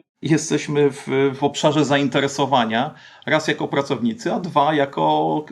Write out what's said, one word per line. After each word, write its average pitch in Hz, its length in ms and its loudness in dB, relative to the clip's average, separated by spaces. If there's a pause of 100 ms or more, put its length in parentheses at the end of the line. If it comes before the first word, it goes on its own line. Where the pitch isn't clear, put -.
(220)
jesteśmy 147 720 2
w, - 160 -14 (280)
w 139 80 -8
obszarze 143 420 2
zainteresowania, 135 1080 0 (320)
raz 151 220 0
jako - 200 -2
pracownicy, 170 680 -2
a 233 60 -2
dwa 151 340 0
jako, 151 800 0